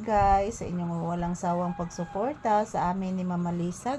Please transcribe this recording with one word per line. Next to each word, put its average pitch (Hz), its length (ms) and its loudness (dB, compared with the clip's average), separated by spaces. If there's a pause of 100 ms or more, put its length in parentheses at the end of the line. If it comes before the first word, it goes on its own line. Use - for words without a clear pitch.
guys. 202 560 4
Sa - 80 -6
inyong 170 400 -2
walang 175 320 -2
sawang 175 400 0
pagsuporta 208 880 0
sa 175 240 0
amin 185 240 -2
ni 185 80 -2
Mama 175 320 0
Lisa, 180 460 -2